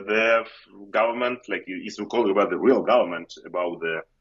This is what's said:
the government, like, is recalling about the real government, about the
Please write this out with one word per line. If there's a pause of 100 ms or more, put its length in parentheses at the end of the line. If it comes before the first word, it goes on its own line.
the (460)
government, (100)
like,
is
recalling
about
the
real
government, (120)
about
the (200)